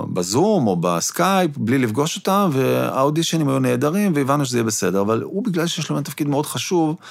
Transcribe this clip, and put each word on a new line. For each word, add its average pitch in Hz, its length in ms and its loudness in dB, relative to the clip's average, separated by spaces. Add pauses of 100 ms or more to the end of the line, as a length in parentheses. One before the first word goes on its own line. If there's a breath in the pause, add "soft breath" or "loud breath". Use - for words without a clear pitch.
(120)
בזום 127 540 2
או 95 100 2
בסקייפ, 170 800 0
בלי 120 220 0
לפגוש 127 380 0
אותם, 196 360 2
והאודישנים 135 960 0
היו 135 100 2
נהדרים, 147 560 2
והבנו 143 300 2
שזה 123 140 -4
יהיה 117 60 2
בסדר, 98 360 0
אבל 110 220 2
הוא, 196 220 -6
בגלל 170 220 0
שיש 170 240 -6
לו 151 100 -2
תפקיד 147 280 -4
מאוד 143 180 0
חשוב, 160 500 -2 (140 loud breath)